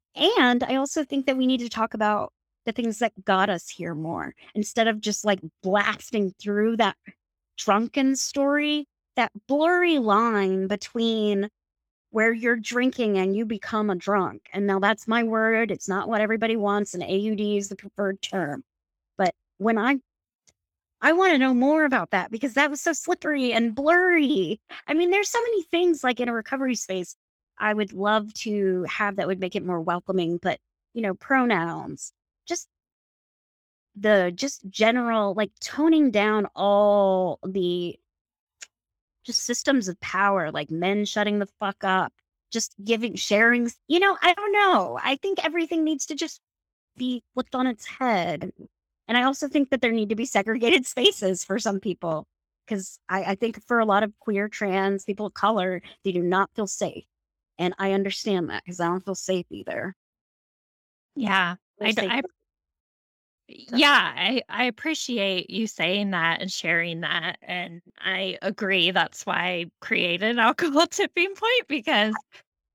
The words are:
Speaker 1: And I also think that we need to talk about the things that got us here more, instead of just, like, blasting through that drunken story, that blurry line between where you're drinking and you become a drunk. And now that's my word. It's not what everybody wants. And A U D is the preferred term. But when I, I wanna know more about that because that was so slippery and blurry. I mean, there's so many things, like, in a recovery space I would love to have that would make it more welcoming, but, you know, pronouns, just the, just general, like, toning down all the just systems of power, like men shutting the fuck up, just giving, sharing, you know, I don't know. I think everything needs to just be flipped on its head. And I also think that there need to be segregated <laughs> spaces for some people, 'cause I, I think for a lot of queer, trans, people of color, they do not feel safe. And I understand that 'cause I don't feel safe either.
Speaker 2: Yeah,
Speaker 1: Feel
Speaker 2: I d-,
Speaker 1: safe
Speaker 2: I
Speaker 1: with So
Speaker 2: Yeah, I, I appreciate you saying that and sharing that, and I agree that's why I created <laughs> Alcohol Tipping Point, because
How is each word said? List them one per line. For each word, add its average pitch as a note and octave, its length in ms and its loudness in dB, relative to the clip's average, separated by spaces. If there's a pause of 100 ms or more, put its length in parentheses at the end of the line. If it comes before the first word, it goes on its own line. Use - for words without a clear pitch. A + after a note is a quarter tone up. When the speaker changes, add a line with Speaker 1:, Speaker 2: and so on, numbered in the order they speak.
(140)
Speaker 1:
And C#4 500 4
I B3+ 120 0
also C#4+ 280 -2
think C4+ 220 -4
that C4 100 2
we C4 100 2
need B3+ 140 2
to A#3+ 80 -6
talk A3+ 260 -4
about G#3 380 0 (320)
the A#3 80 -4
things A#3 280 -4
that A#3 120 0 (120)
got G3 260 4
us E3+ 180 -4
here E3+ 260 -8
more, D#3 400 -6 (200)
instead A3 340 0
of G#3+ 120 0
just, G#3+ 240 -4
like, G3+ 160 2 (220)
blasting G3+ 800 0
through G#3 380 0
that G#3 180 2 (640)
drunken A#3+ 580 2
story, D4 720 0 (300)
that A#3+ 160 0 (140)
blurry E4 520 4
line G3+ 680 2
between G#3 800 -2 (600)
where A3 220 2
you're A#3 240 0
drinking A#3 640 0
and F#3+ 180 0
you A3+ 100 -2
become G#3+ 440 -4
a F#3+ 60 0
drunk. F3+ 460 -2 (100)
And G3+ 140 -2
now G3 120 2
that's G#3 300 0
my A#3 160 2
word. A3 460 2
It's - 180 -8
not F#3+ 200 -2
what A3 120 0
everybody A3 360 0
wants. G#3 380 0
And F3 80 -6
A F#3+ 140 -2
U G#3 200 0
D G#3 220 0
is G3 100 -6
the G3 80 -12
preferred G3 460 -6
term. D#3+ 420 -4 (540)
But F#3 160 0 (240)
when A3 200 0
I, B3+ 200 2 (1000)
I C#4 120 6
wanna F4 260 4
know C4 160 4
more C#4+ 300 4
about B3 280 0
that F3+ 180 0
because A3+ 240 -6
that C#4+ 160 2
was D4 100 -6
so E4+ 120 0
slippery C#4+ 600 -2
and A#3 220 0
blurry. D4 840 2 (280)
I D4 60 0
mean, F4 160 2
there's G4 200 2
so A#4+ 120 0
many A4+ 220 -2
things, E4+ 400 2
like, B3 160 0
in A#3+ 80 -2
a A#3+ 60 -2
recovery B3+ 420 -2
space F#3 400 -6 (420)
I G#3+ 160 0
would G#3+ 180 -2
love G#3 420 0
to F#3+ 500 0
have G3+ 320 -4
that F3+ 120 -2
would F#3 120 -2
make F#3 160 -4
it F#3 100 -6
more F3 140 -2
welcoming, F3 580 -2
but, F3 200 -4 (360)
you A#3 80 -6
know, G3 120 -2
pronouns, E3+ 960 -2 (340)
just - 220 -8 (1300)
the, G3+ 380 2
just B3+ 360 -8
general, A3 640 0
like, G#3 160 -2 (100)
toning D4+ 500 2
down G#3+ 360 2 (100)
all G3 920 4
the F3+ 520 -2 (1300)
just - 200 -4
systems A#3+ 440 0
of F3+ 120 -6
power, F#3+ 500 0
like D3 200 -6
men F#3 340 0
shutting G#3 340 0
the G3+ 100 -2 (120)
fuck G3 240 -6
up, F#3 280 2 (380)
just - 240 -6 (100)
giving, A3 300 -2
sharing, A#3 560 2 (180)
you E4+ 120 4
know, G4 220 4
I F4 120 6
don't G4+ 180 -4
know. E4 500 4
I C4+ 140 0
think G4 280 -4
everything D#4+ 400 0
needs D4+ 220 -2
to D#4 80 -8
just D4+ 260 -8 (560)
be B3 260 -4 (120)
flipped - 200 -4
on B3+ 120 0
its A#3 200 -4
head. F#3 640 -2 (560)
And A#3 100 4
I B3 60 2
also C#4 240 0
think C#4 220 2
that B3+ 120 0
there A#3 100 2
need A3 180 0
to A3 60 -2
be A3+ 100 -4
segregated A3+ 600 2
<laughs> - 20 -12
spaces A3+ 560 0
for F#3+ 140 -2
some G3+ 220 -2
people, E3+ 460 -4 (420)
'cause G3 300 -8 (100)
I, F#3+ 240 -2
I - 40 -2
think A3+ 300 -4
for A#3 140 2
a A3 60 2
lot G#3 180 4
of G#3+ 160 -6
queer, G#3 280 -2
trans, G3 560 -2
people G#3 220 -6
of - 80 -10
color, F#3 480 0 (220)
they G3 80 -2
do F3 100 0
not F#3 320 2
feel G#3+ 140 -4
safe. - 360 -6 (540)
And F3+ 200 -2
I G3 140 0
understand G3 580 -2
that - 160 -8
'cause F3+ 140 -8
I E3+ 60 0
don't F3+ 180 -2
feel F#3+ 120 -6
safe F#3 340 -4
either. - 440 -8 (1200)
Speaker 2:
Yeah, F#3+ 400 0 (220)
Speaker 1:
Feel G#3+ 100 -2
Speaker 2:
I A3 40 2
d-, A3 100 -2
Speaker 1:
safe G3+ 40 -2
Speaker 2:
I A#3+ 160 -2
Speaker 1:
with F#4 100 -10 (1400)
So A#3+ 100 -2
Speaker 2:
Yeah, B3+ 380 6
I, G#3+ 320 0
I A3 160 -2
appreciate A3 840 -4
you F#3+ 160 -2
saying G3 460 -2
that E3 280 0
and F#3 100 -8
sharing E3+ 500 -2
that, E3+ 420 -6
and F3 400 -10 (160)
I F#3 440 -6
agree F#3 480 0
that's - 360 -2
why F#3 100 -2
I F3 300 -4 (140)
created F#3+ 580 -2
<laughs> - 0 -
Alcohol C#4+ 480 2
Tipping F#4+ 480 -2
Point, A#4 340 0
because A3 560 0 (500)